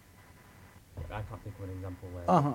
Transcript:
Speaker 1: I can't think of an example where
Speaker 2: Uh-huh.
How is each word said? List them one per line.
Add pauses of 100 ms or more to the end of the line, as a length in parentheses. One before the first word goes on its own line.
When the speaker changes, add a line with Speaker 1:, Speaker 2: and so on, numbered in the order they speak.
(1120)
Speaker 1:
I
can't
think
of
an
example
where
Speaker 2:
Uh-huh.